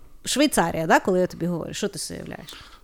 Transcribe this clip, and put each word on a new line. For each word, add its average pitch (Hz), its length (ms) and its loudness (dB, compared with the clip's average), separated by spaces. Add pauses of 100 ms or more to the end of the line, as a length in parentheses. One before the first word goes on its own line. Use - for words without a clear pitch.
(260)
Швейцарія, 170 600 2
да, 240 120 6
коли 185 200 2
я 180 80 2
тобі - 180 -6
говорю, 170 280 -4
що - 140 -4
ти 151 120 -8
собі - 200 -10
уявляєш? - 340 -14 (300)